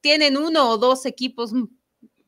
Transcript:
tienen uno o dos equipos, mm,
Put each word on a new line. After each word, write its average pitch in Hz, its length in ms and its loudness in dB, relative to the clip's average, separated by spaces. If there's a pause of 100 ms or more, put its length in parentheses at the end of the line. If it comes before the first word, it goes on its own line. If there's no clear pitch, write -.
tienen 294 360 2
uno 302 320 2
o 226 100 0
dos 254 280 0
equipos, 247 460 -8
mm, 247 120 -2 (640)